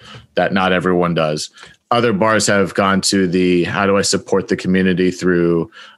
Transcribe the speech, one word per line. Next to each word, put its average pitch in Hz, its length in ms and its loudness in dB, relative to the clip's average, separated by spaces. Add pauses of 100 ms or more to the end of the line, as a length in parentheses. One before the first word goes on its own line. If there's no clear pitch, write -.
(340)
that 90 180 0
not 92 200 0
everyone 87 420 0
does. 78 360 -2 (400)
Other 120 220 2
bars 107 360 2
have 101 260 2
gone 98 280 2
to 95 240 0
the, 90 380 2
"How 98 220 -2
do 98 100 2
I 98 60 2
support - 460 -2
the 92 80 -2
community 92 540 0
through, 85 600 0 (280)